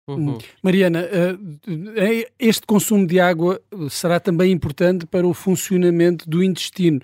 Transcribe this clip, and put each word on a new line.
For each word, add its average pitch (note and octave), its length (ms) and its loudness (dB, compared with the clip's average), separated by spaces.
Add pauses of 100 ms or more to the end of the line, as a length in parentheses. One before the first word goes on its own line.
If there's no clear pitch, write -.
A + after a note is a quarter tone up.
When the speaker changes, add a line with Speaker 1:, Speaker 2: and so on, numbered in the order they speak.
Speaker 1:
Uhum. C#3+ 260 -4
Speaker 2:
Hum. A2+ 40 -10 (240)
Mariana, F3+ 380 2
eh, F#3 360 -2 (600)
eh, A3 320 -2 (100)
este A3+ 280 0
consumo G#3 400 2
de F3 120 2
água F3 400 2 (300)
será E3+ 320 -2
também F#3 320 2
importante F3 540 -2
para F3+ 200 0
o F3 60 2
funcionamento F3 960 0
do E3+ 160 0
intestino, E3+ 600 0